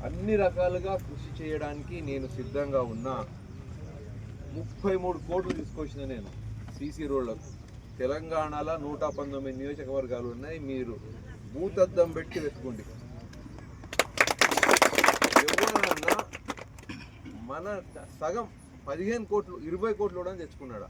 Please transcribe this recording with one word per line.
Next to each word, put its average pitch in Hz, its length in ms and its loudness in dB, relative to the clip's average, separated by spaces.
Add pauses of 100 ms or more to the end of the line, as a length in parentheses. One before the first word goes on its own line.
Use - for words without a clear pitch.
అన్ని 190 320 2
రకాలుగా 180 600 4
కృషి 156 480 -6
చేయడానికి 147 580 -4
నేను 135 260 -2
సిద్ధంగా 131 540 0
ఉన్నా. 120 440 -2 (1300)
ముప్పై - 420 0
మూడు 180 220 0
కోట్లు 175 340 0
తీసుకొచ్చిన 147 560 -6
నేను 113 200 -6 (520)
సీసీ 147 280 -6
రోడ్లకు. 123 320 0 (580)
తెలంగాణలో 156 800 0
నూట 147 220 -4
పంతొమ్మిది 139 580 -2
నియోజకవర్గాలు 131 720 -2
ఉన్నాయి. 139 320 -6
మీరు 127 380 -4 (560)
భూతద్దం 175 580 4
పెట్టి 160 280 -4
వెతుకోండి. 123 440 -4 (2500)
ఎవరన్నా - 760 4 (1300)
మన 175 380 -4 (400)
సగం 190 260 0 (400)
పదిహేను 196 380 2
కోట్లు, 202 320 2
ఇరవై 180 360 0
కోట్లు 202 240 0
కూడా 180 140 -2
తెచ్చుకున్నాడా? 135 580 -8